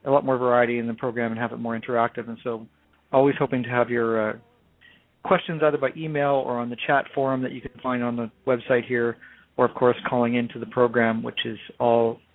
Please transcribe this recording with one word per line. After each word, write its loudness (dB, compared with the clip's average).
a -4
lot 4
more 0
variety 2
in -4
the -6
program -4
and -6
have -4
it -12
more -6
interactive. -2
And -12
so -8
always 6
hoping 0
to -6
have 0
your, 0
uh, -10
questions 0
either 2
by 0
email 0
or -4
on -4
the -8
chat 2
forum 0
that -6
you -12
can -16
find -4
on -4
the -6
website 0
here, -2
or 4
of -2
course 4
calling 2
into -2
the -8
program, 2
which -6
is -8
all 4